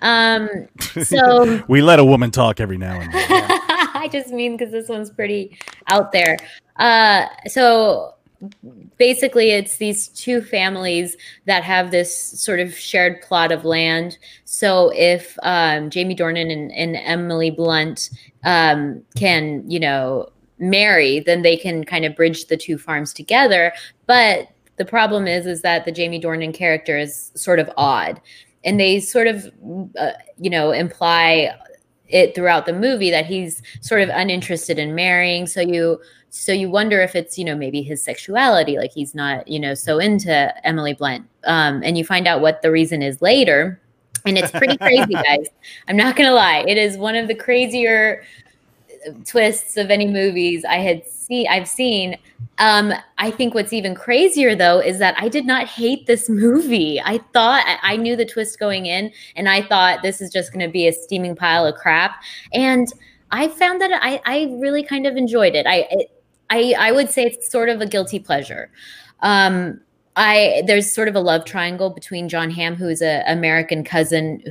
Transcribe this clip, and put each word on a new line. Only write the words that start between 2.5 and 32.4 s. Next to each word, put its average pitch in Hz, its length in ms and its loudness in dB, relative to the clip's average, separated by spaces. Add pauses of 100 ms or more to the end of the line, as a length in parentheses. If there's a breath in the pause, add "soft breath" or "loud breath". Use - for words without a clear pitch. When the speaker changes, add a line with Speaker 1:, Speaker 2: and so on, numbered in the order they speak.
Speaker 2:
every 95 160 -4
now 92 240 -6
and 85 100 -10
then. - 200 -2
Speaker 1:
<laughs> 370 320 2 (360)
I 302 140 -6
just 269 180 -6
mean 240 280 -4
'cause 233 120 -6
this 226 180 -8
one's 214 220 -8
pretty 208 480 -6 (300 loud breath)
out 196 240 2
there. 170 240 2 (400 loud breath)
Uh, 220 500 4 (220)
so 220 640 4 (880)
basically, 247 520 2
it's 202 280 -2
these 208 300 -4
two 247 340 -4
families 185 720 -4 (300 loud breath)
that 185 180 0
have 180 260 0
this 175 260 0
sort - 440 -6
of 180 160 -4
shared 175 460 -2
plot 165 280 0
of 165 140 -4
land. 165 520 0 (280 soft breath)
So 185 500 2
if, 175 480 0
um, 156 480 0
Jamie 180 240 -4
Dornan 165 380 -2
and, 151 200 -8
and 165 240 -6
Emily 165 540 -2
Blunt, 160 600 -2 (340 loud breath)
um, 156 580 2 (140)
can, 156 520 -2
you 170 120 -4
know, 135 480 -2 (300)
marry, 180 640 2
then 170 220 0
they 170 140 4
can 165 260 -6
kind 160 220 -4
of 156 100 -4
bridge 165 320 0
the 160 100 -2
two 160 220 -6
farms 151 340 -6
together. 185 600 2 (340 loud breath)
But 220 420 4 (280)
the 190 80 -4
problem 208 420 0
is, 175 200 -2
is 175 160 -6
that 170 220 0
the 170 80 -6
Jamie 170 280 -4
Dornan 160 340 -6
character 160 440 -2
is 147 360 -10
sort 180 240 0
of 151 180 0
odd. 123 440 0 (420 soft breath)
And 196 160 0
they 196 220 4
sort 226 260 0
of, 208 200 -4 (520)
uh, 151 120 -2 (280)
you 180 120 -4
know, 160 200 0
imply 165 840 2 (520)
it - 260 4
throughout 175 320 2